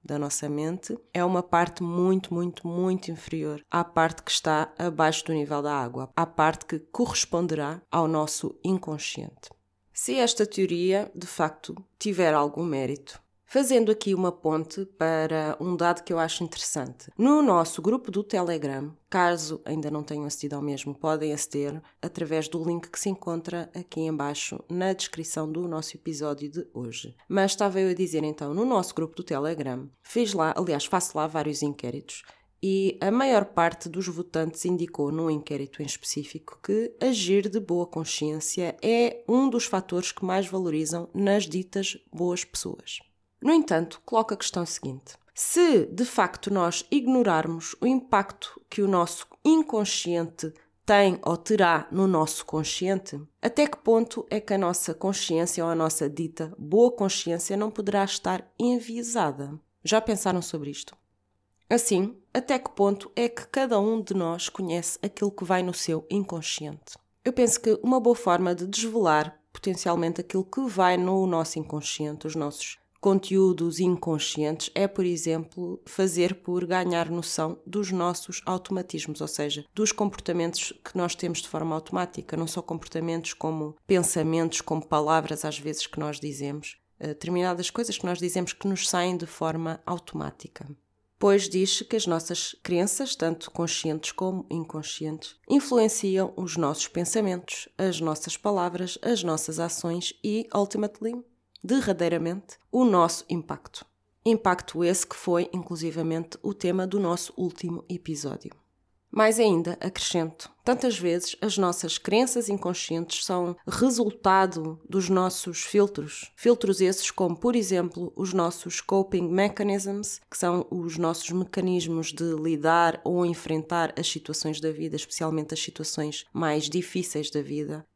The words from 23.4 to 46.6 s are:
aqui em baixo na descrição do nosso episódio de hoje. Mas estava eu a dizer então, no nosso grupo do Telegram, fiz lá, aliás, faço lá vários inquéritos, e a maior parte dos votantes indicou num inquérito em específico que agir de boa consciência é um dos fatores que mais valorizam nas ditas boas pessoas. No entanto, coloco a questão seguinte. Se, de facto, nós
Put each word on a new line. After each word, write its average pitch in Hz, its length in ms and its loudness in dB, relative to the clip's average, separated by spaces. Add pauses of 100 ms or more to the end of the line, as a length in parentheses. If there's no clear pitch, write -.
aqui 170 280 -8
em 160 120 -2
baixo 143 540 -6
na 185 240 0
descrição 160 580 -6
do 175 160 -4
nosso 160 300 -6
episódio 147 540 -6
de 165 240 -8
hoje. 120 420 -10 (100)
Mas 196 260 2
estava 190 280 0
eu 190 100 4
a 180 40 2
dizer 170 280 0
então, 151 300 -4
no 208 140 2
nosso 214 280 2
grupo 160 220 -4
do 180 80 -10
Telegram, 139 640 -4 (140)
fiz 220 320 0
lá, 160 200 2
aliás, 165 300 0
faço - 320 -2
lá 156 100 0
vários 151 360 -2
inquéritos, 139 600 -6 (380)
e 196 380 2
a 196 100 2
maior 240 360 4
parte 170 420 0
dos 180 200 -4
votantes 165 580 -4
indicou 165 440 0
num 160 200 0
inquérito 147 500 -6
em 147 60 -4
específico - 760 -8
que 220 380 0
agir 202 480 4
de 202 120 0
boa 175 260 0
consciência 156 960 -4
é 233 440 4
um 254 220 4
dos 233 160 2
fatores 180 480 -2
que - 120 -6
mais 185 220 0
valorizam 170 680 -2
nas 196 300 4
ditas 185 520 -4 (160)
boas 175 320 -2
pessoas. - 540 -8 (420)
No - 120 6
entanto, 170 520 2
coloco 220 300 2
a - 20 -6
questão 175 300 -4
seguinte. - 480 -10 (180)
Se, 320 540 6
de 190 180 -2
facto, 196 480 0
nós 175 380 2